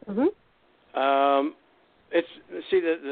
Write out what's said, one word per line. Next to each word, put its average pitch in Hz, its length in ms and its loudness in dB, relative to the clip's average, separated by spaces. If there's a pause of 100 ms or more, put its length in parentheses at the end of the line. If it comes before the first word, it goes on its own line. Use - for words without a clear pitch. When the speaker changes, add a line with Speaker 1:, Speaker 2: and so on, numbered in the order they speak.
Speaker 1:
Mm-hmm. - 880 -6
Speaker 2:
Um, 139 560 2 (560)
it's, 170 160 0 (440)
see, 190 80 4
the, 165 160 0 (160)